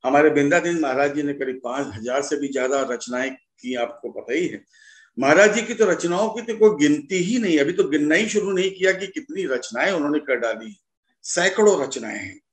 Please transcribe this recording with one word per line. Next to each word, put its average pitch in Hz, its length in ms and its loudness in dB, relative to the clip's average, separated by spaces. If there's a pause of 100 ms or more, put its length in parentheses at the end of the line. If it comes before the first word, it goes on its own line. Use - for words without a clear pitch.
हमारे 143 260 6
बिंदादीन 160 500 2
महाराज 143 340 0
जी 151 80 -2
ने 143 100 -2
करीब 131 320 -6
पांच 127 300 -6
हजार 123 280 -4
से 143 140 -4
भी 139 120 -4
ज्यादा 131 420 -2
रचनाएं 123 440 -6
की, - 400 -12
आपको 117 360 -6
पता 110 220 -10
ही 165 140 -2
है। 110 180 -10 (540)
महाराज 160 360 6
जी 226 80 0
की 233 120 -6
तो 214 100 2
रचनाओं 180 460 0
की 226 120 -8
तो 220 160 -6
कोई 156 300 6
गिनती 147 280 0
ही 185 220 0
नहीं, 180 200 2
अभी 143 140 2
तो 180 120 2
गिनना 151 300 0
ही 214 140 2
शुरू 196 240 -2
नहीं 185 180 0
किया 190 220 0
कि 185 140 -4
कितनी 170 400 -8
रचनाएं 131 460 -2
उन्होंने 147 260 0
कर 135 180 -2
डाली, 113 440 -6 (420)
सैकड़ों 190 600 2
रचनाएं 110 360 -8
हैं। 95 220 -14 (120)